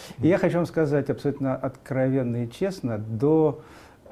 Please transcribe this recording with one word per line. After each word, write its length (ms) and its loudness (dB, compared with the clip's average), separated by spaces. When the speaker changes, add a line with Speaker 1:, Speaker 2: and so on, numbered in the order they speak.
Speaker 1:
И 80 2
я 80 6
Speaker 2:
Мгм. 60 0
Speaker 1:
хочу 160 2
вам 100 2
сказать 420 0
абсолютно 460 -2
откровенно 880 -2
и 60 -6
честно, 480 -4
до, 640 2